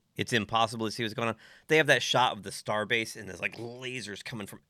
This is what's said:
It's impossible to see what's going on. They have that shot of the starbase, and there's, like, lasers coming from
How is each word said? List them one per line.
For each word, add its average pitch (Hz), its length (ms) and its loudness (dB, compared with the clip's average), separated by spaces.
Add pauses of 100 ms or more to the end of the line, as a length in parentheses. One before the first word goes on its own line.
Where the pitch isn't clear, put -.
(180)
It's 110 160 -2
impossible 113 520 2
to 104 60 -2
see 117 120 -6
what's 107 120 -6
going 117 140 0
on. 110 60 -2 (320)
They 156 100 6
have 156 100 6
that 127 160 6
shot 123 300 4
of 98 100 -12
the 95 60 -8
starbase, 107 680 -2
and 101 140 -12
there's, 87 100 -10
like, 98 180 -4
lasers 120 640 -10
coming 107 220 -8
from - 140 -16 (100)